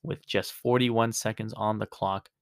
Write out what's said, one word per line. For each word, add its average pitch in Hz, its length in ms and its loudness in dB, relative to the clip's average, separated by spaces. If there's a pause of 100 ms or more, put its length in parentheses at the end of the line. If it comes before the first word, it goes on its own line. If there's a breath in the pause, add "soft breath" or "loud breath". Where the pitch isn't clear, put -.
with - 240 -8
just - 240 0
forty-one 120 640 2
seconds 110 420 -4
on 107 240 0
the 104 60 -2
clock - 440 -4 (120)